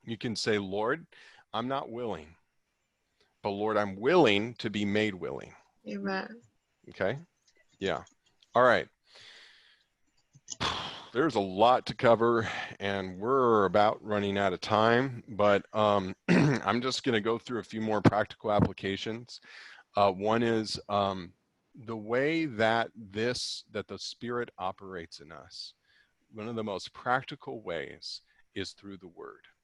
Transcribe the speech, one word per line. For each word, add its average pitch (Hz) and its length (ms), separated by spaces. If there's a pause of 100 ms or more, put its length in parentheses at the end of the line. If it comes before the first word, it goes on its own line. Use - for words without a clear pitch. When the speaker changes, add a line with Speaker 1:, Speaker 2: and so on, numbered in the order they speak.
Speaker 1:
You 117 120
can 110 200
say, 107 220
"Lord, 107 460 (480)
I'm 113 140
not 135 240
willing, 95 460 (1040)
but 104 80
Lord, 104 260
I'm 104 200
willing 117 580
to - 160
be 104 140
made 104 300
willing." 69 400 (340)
Speaker 2:
Amen. 196 520 (500)
Speaker 1:
Okay? 104 280 (640)
Yeah. 92 240 (500)
All 120 80
right. 110 260 (1700)
<sighs> - 520
There's 143 240
a 110 40
lot 101 460
to 123 80
cover, 117 540 (320)
and 98 380
we're 117 460
about 104 400
running 101 340
out 98 140
of 87 80
time, 117 680
but, 101 360 (100)
um, 101 480
<clears throat> - 60
I'm 143 540
just 127 200
gonna 113 180
go 113 180
through 120 220
a 98 40
few 110 160
more 107 220
practical 107 500
applications. 101 880 (560)
Uh, 101 160
one 107 300
is, 113 360 (120)
um, 98 420 (420)
the 113 220
way 131 480
that 113 500
this, 110 760
that 107 180
the 98 100
Spirit 120 600
operates 92 640
in 73 120
us. - 400 (600)
One 107 160
of 117 80
the 113 80
most 101 280
practical 127 680
ways 80 580 (340)
is 95 180
through 101 260
the 90 100
Word. 85 380 (180)